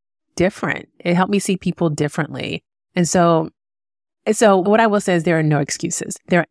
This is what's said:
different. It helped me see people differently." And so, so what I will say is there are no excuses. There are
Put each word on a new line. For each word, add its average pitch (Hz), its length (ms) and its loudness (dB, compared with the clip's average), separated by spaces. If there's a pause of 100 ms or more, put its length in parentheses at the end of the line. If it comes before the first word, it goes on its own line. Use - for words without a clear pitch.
(340)
different. - 540 -2 (100)
It 175 160 -2
helped 185 160 0
me 202 80 2
see 185 180 -2
people 170 340 -2
differently." 147 760 -6 (320)
And 175 120 0
so, 170 420 2 (840)
so 202 260 4
what 202 220 2
I 226 80 4
will 202 120 0
say 190 140 0
is 170 100 0
there 165 140 2
are 156 60 0
no 151 160 2
excuses. - 560 -6 (100)
There 175 140 2
are 156 100 -2